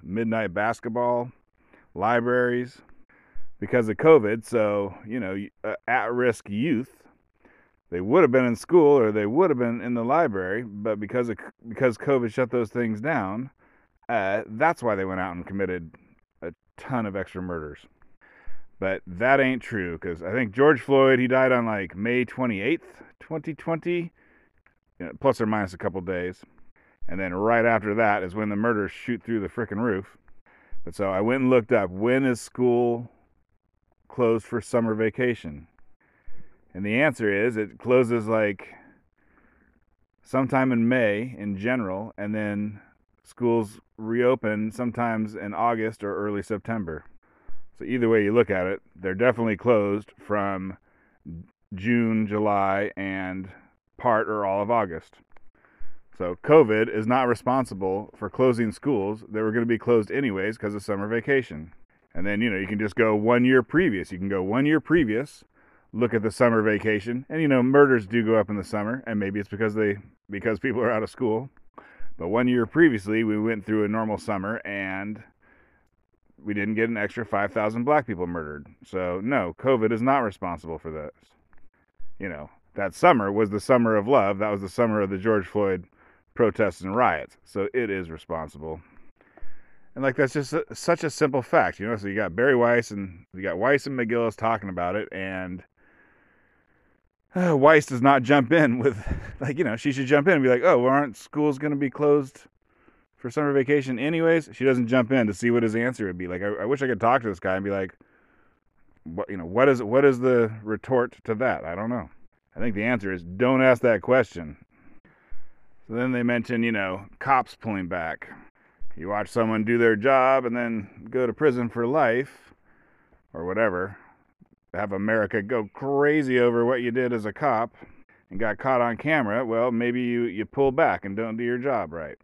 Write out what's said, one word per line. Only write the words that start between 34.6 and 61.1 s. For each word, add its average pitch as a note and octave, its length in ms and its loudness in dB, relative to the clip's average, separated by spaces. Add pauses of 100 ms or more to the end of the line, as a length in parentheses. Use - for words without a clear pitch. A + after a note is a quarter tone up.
summer A2+ 340 -2
vacation? G#2+ 760 -4 (1040)
And F#2 120 -8
the G#2+ 160 0
answer A#2 320 0
is, A2 240 0
it G#2+ 220 -4
closes, A#2+ 480 2
like, G#2+ 480 -2 (1500)
sometime C3 500 0
in A#2 160 2
May A#2+ 500 0
in G2+ 180 -6
general, G#2 640 -4
and G#2 160 -6
then G#2 460 -6 (420)
schools A#2 580 -2 (160)
reopen A2 760 0
sometimes A2+ 640 -4
in G2+ 180 -10
August A2 480 -2
or G2+ 140 -4
early G2+ 260 -4
September. G2 640 -6 (720)
So - 60 -12
either A#2+ 240 0
way A2+ 160 4
you G2+ 80 2
look A2 180 4
at F#2 160 0
it, F#2+ 160 -6 (140)
they're F#2 180 -6
definitely A2+ 420 0
closed G#2 640 0
from G2 600 -4 (960)
June, A2 520 2
July, G2+ 680 0
and F#2+ 540 -8 (480)
part A2+ 300 2
or G#2+ 160 -2
all G2 180 0
of G#2 80 -4
August. G2 480 -4 (960)
So F2+ 280 -4
covid A#2+ 440 6
is A2 200 -2
not B2+ 180 2
responsible G#2+ 880 -2
for G2+ 140 -8
closing A#2+ 420 2
schools A2 560 -2
that G#2+ 140 -4
were A2 80 0
gonna A2+ 160 0
be A#2 120 2
closed A2+ 320 2
anyways G#2+ 460 -2
'cause G#2 180 -6
of G2+ 80 -8
summer G2+ 260 -4
vacation. A2+ 640 -2 (420)